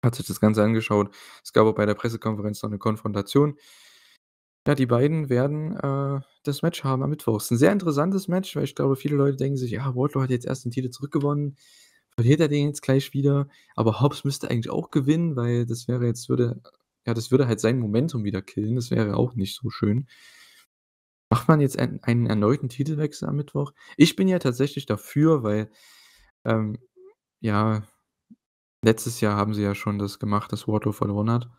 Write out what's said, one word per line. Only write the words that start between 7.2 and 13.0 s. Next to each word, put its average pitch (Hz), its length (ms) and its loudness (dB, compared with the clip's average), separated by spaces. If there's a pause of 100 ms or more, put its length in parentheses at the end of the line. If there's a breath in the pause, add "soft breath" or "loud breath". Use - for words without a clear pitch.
Es - 80 -6
ist - 60 -6
ein 120 60 2
sehr 160 140 6
interessantes 185 560 0
Match, 185 280 -2
weil 147 80 -2
ich 139 100 -8
glaube, 135 220 2
viele 147 200 -2
Leute 139 220 2
denken 135 180 0
sich: 127 140 -4
"Ja, 123 260 -4
Wardlow 139 260 0
hat 131 80 0
jetzt 120 160 0
erst - 200 -6
den 120 60 -4
Titel 127 180 -4
zurückgewonnen. 143 680 -4 (580 soft breath)
Verliert 131 260 4
er 156 80 4
den 147 200 2
jetzt 143 140 -6
gleich 135 320 0